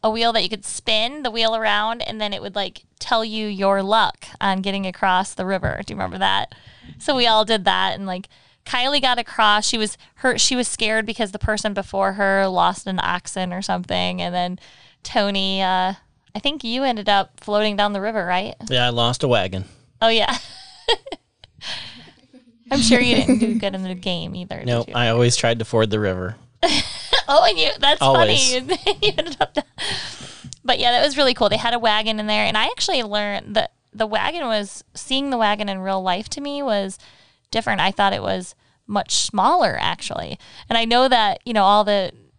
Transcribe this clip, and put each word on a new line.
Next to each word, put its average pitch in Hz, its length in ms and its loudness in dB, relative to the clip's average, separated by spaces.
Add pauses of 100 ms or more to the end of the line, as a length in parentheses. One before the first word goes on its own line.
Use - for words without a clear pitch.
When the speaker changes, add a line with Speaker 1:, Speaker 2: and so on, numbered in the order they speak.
Speaker 1:
a 214 80 2
wheel 226 220 0
that 220 100 2
you 180 60 -2
could 214 160 -8
spin 240 580 -4
the 247 80 -2
wheel 226 240 0
around, 220 460 0
and 220 180 -6
then 208 140 -4
it 196 80 -8
would, 196 140 -12
like, 190 300 -8 (140)
tell 226 260 0
you 220 220 -4
your 196 360 2
luck 208 420 2 (160)
on 190 220 0
getting 196 240 -4
across 185 480 0
the 190 100 -6
river. 185 400 -4
Do - 80 -12
you - 60 -10
remember 185 200 -6
that? 190 360 0 (440)
So 294 160 -2
we 240 120 2
all 220 180 4
did 208 220 0
that, 190 320 2
and, 196 80 -8
like, 185 220 -8 (380)
Kylie 262 340 0
got 247 180 2
across. 214 480 2
She 240 120 0
was, 214 180 -2 (200)
her, 254 200 0
she 240 180 2
was 254 140 0
scared 220 380 -2
because 220 260 -4
the 202 60 -10
person 214 340 -2
before 196 400 -2
her 196 340 2
lost 180 400 0
an 185 160 -2
oxen 180 520 -4
or 190 80 -6
something, 180 580 -2
and 175 140 -4
then 180 240 -4 (440)
Tony, 196 600 -2
uh, 185 320 0 (400)
I 214 40 -8
think 285 240 -4
you 240 220 -2
ended 220 240 -2
up 202 320 0
floating 208 340 0
down 208 200 0
the 190 80 -4
river, 214 220 -2
right? 180 300 -2 (140)
Speaker 2:
Yeah, 123 180 2
I 123 40 2
lost 120 320 0
a 139 60 0
wagon. 95 360 0 (380)
Speaker 1:
Oh, 226 60 6
yeah. 226 280 2 (500)
<laughs> - 1800 -10
I'm 277 100 0
sure 240 200 6
you 240 160 4
didn't 254 220 4
do 220 200 2
good 196 160 -2
in 190 80 -6
the 185 120 -6
game 180 420 -6
either, 180 220 -10
did - 80 -8
Speaker 2:
Nope, 117 220 0
Speaker 1:
you? - 60 -14
Speaker 2:
I 120 140 2
always 120 280 4
tried 120 220 2
to 110 60 -2
ford 110 260 2
the 107 100 0
river. 92 360 -2 (260)
Speaker 1:
<laughs> 349 80 4 (640)
Oh, 311 120 8
and 214 120 4
you, 277 220 2
that's 294 240 2
Speaker 2:
Always. 262 560 4
Speaker 1:
funny. 262 240 -2
<laughs> - 200 0
You 403 140 2
ended 320 240 -6
up - 140 -2
down. 294 100 -2 (1000)
But 240 160 2
yeah, 240 100 4
that 240 140 4
was 277 120 0
really 269 160 4
cool. 226 160 2
They 202 100 2
had 233 160 0
a 240 40 -2
wagon 220 400 2
in 214 80 -4
there, 214 180 2
and 214 140 0
I 226 60 4
actually 320 400 -2
learned 208 500 -4
that - 180 0 (200)
the 220 140 -2
wagon 220 420 -2
was, 208 340 -4 (120)
seeing 269 360 -4
the 247 80 -2
wagon 208 300 0
in 190 100 -6
real 190 240 -4
life 185 280 -2
to 285 100 -10
me 285 200 -8
was 202 380 -2 (540)
different. 220 280 -2
I 185 120 0
thought 196 200 2
it 202 100 -4
was 185 340 -6 (320)
much 202 260 -4
smaller, 233 640 2
actually. - 600 -6 (280)
And 233 80 0
I 233 80 2
know 240 220 4
that, 220 380 2
you 240 80 -8
know, 214 100 4
all 202 220 6
the 196 260 0 (280)